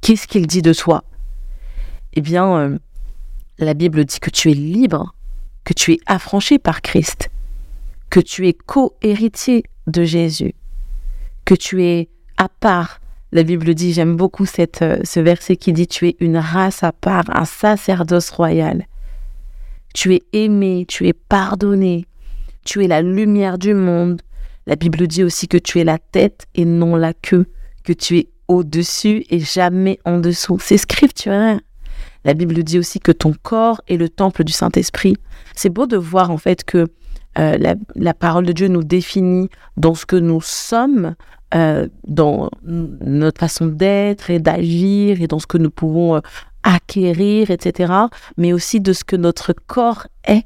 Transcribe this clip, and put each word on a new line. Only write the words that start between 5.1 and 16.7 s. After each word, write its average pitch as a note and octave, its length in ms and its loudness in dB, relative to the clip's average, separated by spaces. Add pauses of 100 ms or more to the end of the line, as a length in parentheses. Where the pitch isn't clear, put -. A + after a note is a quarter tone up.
que - 100 -2
tu - 180 2
es - 140 2
affranchi G3+ 520 0
par - 240 -2
Christ, - 480 -2 (800)
que - 100 4
tu F3+ 300 0
es F3 60 2
co-héritier A3+ 1080 0 (240)
de E3 160 0
Jésus, E3 520 0 (920)
que F#3+ 100 6
tu F#3 300 -2
es E3+ 240 0 (300)
à F#3 100 0
part. F3+ 520 -2 (320)
La E3+ 100 4
Bible E3 320 2
dit, F3 180 0
j'aime E3 240 2
beaucoup F#3+ 300 0
cette, - 340 -2
euh, D#3+ 240 2
ce E3+ 160 -2
verset F3 360 2
qui - 180 0
dit, « E3+ 140 2
Tu - 200 0
es E3 120 -2
une E3 180 2
race F3+ 440 -2